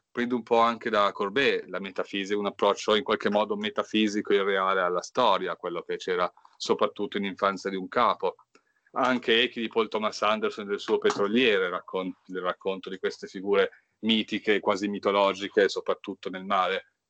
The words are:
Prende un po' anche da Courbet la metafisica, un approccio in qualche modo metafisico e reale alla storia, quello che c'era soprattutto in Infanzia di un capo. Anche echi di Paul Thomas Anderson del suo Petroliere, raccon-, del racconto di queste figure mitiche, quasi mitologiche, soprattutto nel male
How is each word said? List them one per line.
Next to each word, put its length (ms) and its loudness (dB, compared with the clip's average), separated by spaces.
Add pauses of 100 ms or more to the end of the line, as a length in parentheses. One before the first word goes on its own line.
(100)
Prende 240 -2
un 80 -2
po' 160 2
anche 320 2
da 220 4
Courbet 560 0
la 120 -6
metafisica, 580 -4
un 80 -2
approccio 480 2
in 100 2
qualche 260 0
modo 260 0
metafisico 760 0
e 100 4
reale 380 2
alla 220 0
storia, 540 0
quello 260 -6
che 140 -6
c'era 340 0 (260)
soprattutto 600 -2
in 80 -2
Infanzia 460 -2
di 60 -4
un 120 -6
capo. 480 2 (560)
Anche 480 2
echi 200 -2
di 80 -4
Paul 200 0
Thomas 320 -4
Anderson 460 0
del 140 -4
suo 180 2
Petroliere, 720 2
raccon-, 460 -6 (100)
del 160 -8
racconto 480 -4
di 80 -10
queste 300 -6
figure 560 0 (160)
mitiche, 580 0
quasi 300 0
mitologiche, 800 2
soprattutto 600 -6
nel 160 -10
male 480 -2 (180)